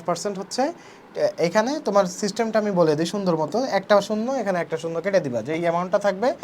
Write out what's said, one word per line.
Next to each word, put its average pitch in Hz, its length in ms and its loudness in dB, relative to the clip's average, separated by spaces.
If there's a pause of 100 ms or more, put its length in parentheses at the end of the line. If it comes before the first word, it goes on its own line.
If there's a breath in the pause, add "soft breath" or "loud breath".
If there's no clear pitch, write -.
পার্সেন্ট 185 340 -4
হচ্ছে, 254 340 -2 (420 loud breath)
এ-, 151 120 2 (100)
এখানে 214 480 2
তোমার 202 200 4
সিস্টেমটা 214 540 -2
আমি 208 120 0
বলে 170 240 4
দিই 160 100 0
সুন্দর 180 320 0
মতো, 156 260 -2
একটা 196 380 2
শূন্য, 220 300 -2
এখানে 202 280 -2
একটা 160 180 -4
শূন্য 165 240 -4
কেটে 190 180 2
দিবা, 120 220 -2
যে 135 120 -4
এই 165 80 -2
অ্যামাউন্টটা 175 380 0
থাকবে 202 340 0 (100)